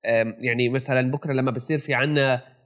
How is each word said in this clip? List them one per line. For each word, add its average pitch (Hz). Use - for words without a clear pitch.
آم، 113
يعني، 123
مثلًا 127
بكرة 143
لما 131
بصير 135
في 143
عنا 135